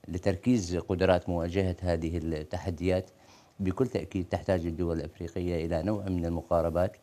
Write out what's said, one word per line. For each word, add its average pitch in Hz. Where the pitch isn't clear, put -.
لتركيز 90
قدرات 90
مواجهة 87
هذه 85
التحديات 82
بكل 98
تأكيد 90
تحتاج 92
الدول 85
الأفريقية 85
إلى 82
نوع 101
من 90
المقاربات 85